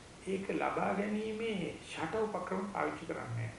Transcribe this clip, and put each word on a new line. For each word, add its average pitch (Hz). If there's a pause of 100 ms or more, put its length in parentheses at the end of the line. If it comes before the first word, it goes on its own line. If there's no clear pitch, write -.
(240)
ඒක 190
ලබා 160
ගැනීමේ 214
ෂට 160
උපක්‍රම 196
පාවිච්චි 151
කරන්නේ 117
නැහැ. -